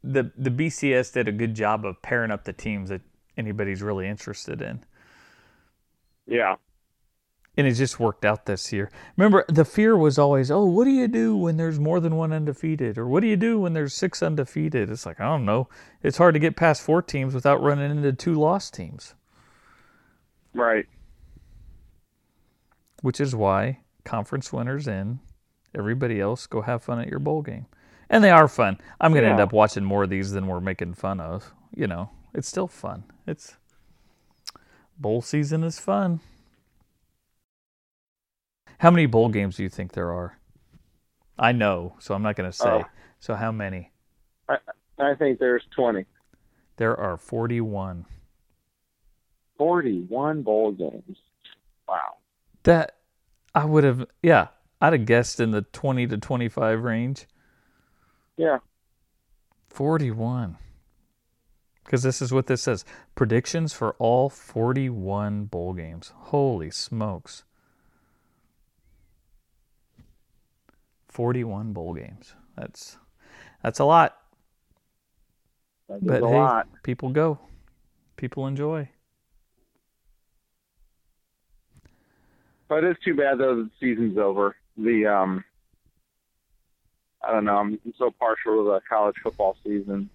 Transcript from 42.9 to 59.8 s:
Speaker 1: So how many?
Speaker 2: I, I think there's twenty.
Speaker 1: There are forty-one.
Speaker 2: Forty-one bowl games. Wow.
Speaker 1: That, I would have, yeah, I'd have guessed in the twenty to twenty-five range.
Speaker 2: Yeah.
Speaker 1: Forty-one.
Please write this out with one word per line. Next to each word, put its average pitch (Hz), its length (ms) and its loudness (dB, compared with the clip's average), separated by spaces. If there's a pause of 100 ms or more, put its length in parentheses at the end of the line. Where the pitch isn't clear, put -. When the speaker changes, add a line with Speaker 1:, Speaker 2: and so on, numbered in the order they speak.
Speaker 1:
So 117 140 -8
how 113 180 -4
many? 95 400 -10 (560)
Speaker 2:
I, 139 100 -2 (400)
I 139 160 0
think 139 240 0
there's 123 240 0 (120)
twenty. 113 300 -2 (760)
Speaker 1:
There 113 200 0
are 92 180 -6
forty-one. 110 920 -6 (1500)
Speaker 2:
Forty-one 139 840 -2
bowl 107 300 0
games. 82 440 -10 (720)
Wow. 65 280 -6 (480)
Speaker 1:
That, 165 320 4 (580)
I 151 100 2
would 151 200 4
have, 127 200 2 (180)
yeah, 151 260 6 (320)
I'd 156 140 6
have 117 120 0
guessed 117 320 2
in 113 140 2
the 104 100 0
twenty 127 460 -4
to 113 100 -4
twenty-five 113 640 -2
range. 120 440 -4 (1120)
Speaker 2:
Yeah. 156 220 2 (1120)
Speaker 1:
Forty-one. 123 880 -4 (1300)